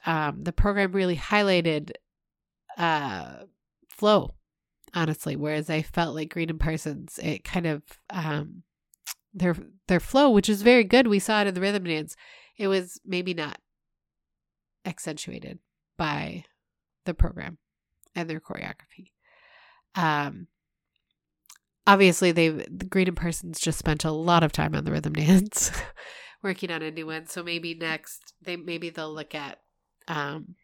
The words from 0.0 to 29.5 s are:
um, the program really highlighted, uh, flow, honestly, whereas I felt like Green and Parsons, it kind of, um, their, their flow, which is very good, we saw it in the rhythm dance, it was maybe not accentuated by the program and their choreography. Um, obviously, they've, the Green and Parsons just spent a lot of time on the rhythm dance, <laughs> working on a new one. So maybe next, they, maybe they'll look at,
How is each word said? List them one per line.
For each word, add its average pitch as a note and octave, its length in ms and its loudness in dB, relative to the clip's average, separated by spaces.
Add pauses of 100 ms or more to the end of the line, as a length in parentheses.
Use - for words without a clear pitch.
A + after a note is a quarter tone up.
um, D3+ 360 -2
the F3 80 -6
program G3 400 2
really F3+ 240 0
highlighted, E3+ 760 2 (840)
uh, A#2+ 680 -2 (440)
flow, - 460 2 (600)
honestly, D#3 420 -2
whereas D3+ 340 -4
I D#3 120 0
felt D#3 340 -2
like D#3 180 -8
Green E3 160 -4
and D#3+ 100 -6
Parsons, D#3 640 -4
it - 220 -4
kind F3 220 -2
of, D3+ 160 -2 (260)
um, D#3 540 -6 (680)
their, F3 220 0 (320)
their F3+ 120 4
flow, C#4 300 4
which G3+ 200 6
is G3+ 120 2
very A#3 240 8
good, A#3+ 220 6
we G3+ 120 4
saw G#3+ 220 2
it G3+ 60 2
in F#3+ 60 -2
the F3+ 80 -2
rhythm G3 220 0
dance, D#3+ 320 -4 (420)
it G3+ 100 -2
was F#3 380 -2
maybe F3+ 280 -2
not D3+ 260 -6 (1300)
accentuated - 760 -10 (380)
by D3+ 480 -6 (580)
the F3 100 -6
program E3+ 440 0 (580)
and E3 140 -6
their D#3+ 100 -6
choreography. - 720 -16 (840)
Um, D3+ 540 -2 (1400)
obviously, F#3+ 460 6
they've, D#3+ 260 4 (120)
the F#3 160 -12
Green F#3 240 2
and E3+ 80 -4
Parsons E3+ 420 -6
just - 180 -2
spent D3+ 260 -2
a D#3+ 80 0
lot E3 320 4
of D3 80 2
time D#3 220 -2
on D3 120 -2
the D3+ 60 -2
rhythm D3+ 220 -2
dance, F#3 580 4 (360)
<laughs> - 340 -20
working F#3 300 -6
on D#3+ 100 -6
a D#3 100 -6
new D#3+ 160 -10
one. D#3+ 200 -8
So F3+ 160 -10
maybe E3+ 300 -6
next, D#3+ 680 -8
they, F3 140 -8
maybe E3+ 340 -8
they'll D#3 240 -10
look D3+ 220 -12
at, C#3+ 240 -12 (480)